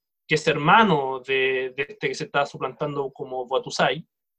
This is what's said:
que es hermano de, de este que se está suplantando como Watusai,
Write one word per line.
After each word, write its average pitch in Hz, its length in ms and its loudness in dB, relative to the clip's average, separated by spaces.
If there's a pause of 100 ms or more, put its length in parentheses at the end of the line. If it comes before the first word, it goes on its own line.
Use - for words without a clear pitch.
(260)
que 156 80 0
es 151 120 -2
hermano 147 800 4
de, 131 480 0
de 139 140 -6
este - 200 -6
que 131 60 -6
se 151 100 -8
está 143 200 0
suplantando 143 680 -6
como 127 320 -10
Watusai, 156 640 -2 (320)